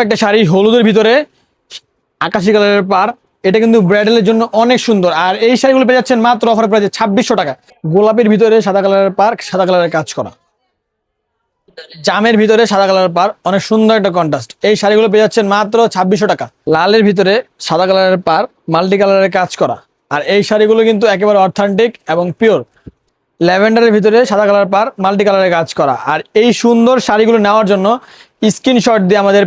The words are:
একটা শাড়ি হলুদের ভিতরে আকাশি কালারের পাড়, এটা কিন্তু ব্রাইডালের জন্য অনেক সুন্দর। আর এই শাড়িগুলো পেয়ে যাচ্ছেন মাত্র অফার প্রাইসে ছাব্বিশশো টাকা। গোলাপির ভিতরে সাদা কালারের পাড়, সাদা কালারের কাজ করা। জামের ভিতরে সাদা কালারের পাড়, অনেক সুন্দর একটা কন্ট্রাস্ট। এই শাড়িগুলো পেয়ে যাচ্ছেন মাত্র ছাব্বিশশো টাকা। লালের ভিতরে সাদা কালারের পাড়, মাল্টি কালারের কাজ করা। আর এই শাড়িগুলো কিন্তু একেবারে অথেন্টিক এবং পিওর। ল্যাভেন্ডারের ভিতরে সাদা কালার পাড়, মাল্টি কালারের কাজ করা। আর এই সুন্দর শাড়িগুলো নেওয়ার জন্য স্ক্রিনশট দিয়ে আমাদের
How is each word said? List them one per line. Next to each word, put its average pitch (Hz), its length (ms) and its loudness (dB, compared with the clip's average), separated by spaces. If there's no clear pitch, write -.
একটা 214 200 -4
শাড়ি 208 220 2
হলুদের 208 380 2
ভিতরে 220 300 2
আকাশি 175 320 -2
কালারের 202 300 2
পাড়, 196 180 0
এটা 185 160 2
কিন্তু 226 220 2
ব্রাইডালের 208 480 0
জন্য 226 120 0
অনেক 233 340 0
সুন্দর। 190 240 0
আর 185 100 0
এই 226 220 0
শাড়িগুলো 262 300 2
পেয়ে 254 120 2
যাচ্ছেন 247 280 -2
মাত্র 240 260 0
অফার 220 160 0
প্রাইসে 202 200 0
ছাব্বিশশো 220 460 -2
টাকা। 160 180 -4
গোলাপির 214 360 2
ভিতরে 214 320 2
সাদা 196 200 -2
কালারের 196 380 0
পাড়, 214 140 2
সাদা 190 160 -2
কালারের 175 260 0
কাজ 160 220 -4
করা। 113 180 -8
জামের 208 340 0
ভিতরে 214 340 2
সাদা 196 160 0
কালারের 185 300 0
পাড়, 196 140 0
অনেক 185 160 -2
সুন্দর 220 380 2
একটা 196 180 -2
কন্ট্রাস্ট। 147 320 -4
এই 214 80 2
শাড়িগুলো 214 360 0
পেয়ে 214 120 2
যাচ্ছেন 214 240 0
মাত্র 208 300 -2
ছাব্বিশশো 190 400 -2
টাকা। 139 180 -2
লালের 185 360 0
ভিতরে 196 300 0
সাদা 165 280 -2
কালারের 190 400 0
পাড়, 170 180 0
মাল্টি 185 280 0
কালারের 196 340 0
কাজ 185 240 -2
করা। 127 220 -4
আর 147 120 -4
এই 185 220 0
শাড়িগুলো 214 400 0
কিন্তু 220 240 0
একেবারে 202 320 0
অথেন্টিক 190 520 0
এবং 175 120 -2
পিওর। 214 200 2
ল্যাভেন্ডারের 214 560 2
ভিতরে 214 300 2
সাদা 208 240 0
কালার 202 240 2
পাড়, 214 160 0
মাল্টি 196 260 -2
কালারের 190 320 0
কাজ 165 160 -4
করা। 143 220 -2
আর 151 140 -2
এই 220 200 2
সুন্দর 233 460 0
শাড়িগুলো 220 380 0
নেওয়ার 208 280 0
জন্য 190 220 0
স্ক্রিনশট 233 480 0
দিয়ে 190 220 0
আমাদের 202 240 2